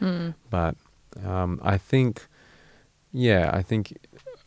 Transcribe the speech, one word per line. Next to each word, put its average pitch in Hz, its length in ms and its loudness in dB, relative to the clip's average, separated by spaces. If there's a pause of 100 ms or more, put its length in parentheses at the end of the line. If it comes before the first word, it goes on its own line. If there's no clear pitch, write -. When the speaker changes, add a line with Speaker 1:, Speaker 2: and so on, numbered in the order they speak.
Speaker 1:
Mm. 175 320 -4 (160)
Speaker 2:
But, 85 260 -2 (480)
um, 92 380 -4
I 98 160 2
think, 127 480 0 (840)
yeah, 107 420 4
I 98 80 0
think 107 340 -2 (520)